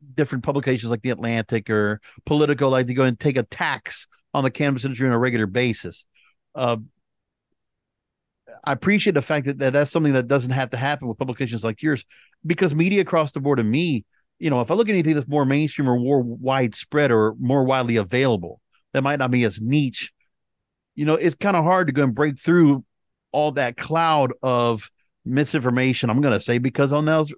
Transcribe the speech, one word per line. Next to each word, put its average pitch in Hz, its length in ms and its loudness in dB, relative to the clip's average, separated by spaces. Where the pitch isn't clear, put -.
different 135 300 -2
publications 127 440 -2
like 113 120 -4
The 127 80 -4
Atlantic 113 600 -4
or 107 300 0
Politico 147 440 2
like 131 180 2
to 127 60 -4
go 131 100 2
and 127 160 0
take 143 160 0
a 127 80 0
tax - 640 -6
on 139 120 0
the 127 40 0
cannabis 139 360 -2
industry 131 240 -2
on 123 40 2
a 117 60 2
regular 120 260 0
basis. 104 600 -4
Uh, 120 220 -2
I 139 100 -2
appreciate 196 400 2
the 185 100 0
fact 147 240 -2
that, 139 100 -4
that 131 160 0
that's 143 160 2
something 151 240 2
that 127 140 0
doesn't 127 240 0
have 131 200 -2
to 123 60 -6
happen 135 300 -4
with 110 100 -6
publications 120 460 -6
like 110 180 -6
yours, 147 240 -2
because 160 300 0
media 190 260 2
across 160 300 0
the - 80 -8
board, 139 200 0
and 107 120 2
me, 147 340 0
you 160 140 -2
know, 123 100 2
if 113 80 -4
I 160 60 0
look 220 120 2
at 214 60 0
anything 160 220 2
that's 131 120 -4
more 143 180 0
mainstream 143 440 0
or 123 80 2
more 131 240 2
widespread 127 880 -2
or 110 280 4
more 131 240 2
widely 127 320 0
available, 110 640 0
that 139 80 0
might 139 160 -2
not 131 140 -2
be 123 140 2
as 107 160 -4
niche, 131 500 -2
you 147 100 -4
know, 156 100 2
it's 160 180 0
kinda 185 300 0
hard 180 240 2
to 143 60 -2
go 143 100 2
and 127 100 2
break 139 240 0
through 156 460 4
all 147 220 0
that 127 240 -2
cloud 156 560 0
of 120 480 0
misinformation, 127 840 0
I'm 127 100 2
gonna 123 180 2
say, 120 200 -2
because 135 340 0
on 151 120 0
those, 156 320 0